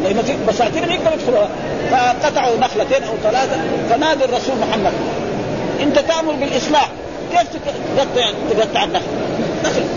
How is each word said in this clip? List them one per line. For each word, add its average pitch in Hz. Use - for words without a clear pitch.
لأنه 208
في 277
بساتين 226
يقدر 349
يدخلوها، 247
فقطعوا 247
نخلتين 240
أو -
ثلاثة، -
فنادى 302
الرسول 247
محمد: 202
"أنت 285
تأمر 320
بالإصلاح، 277
كيف 349
تق-، -
تقطع، 247
تقطع 214
النخل؟" -
نخل. -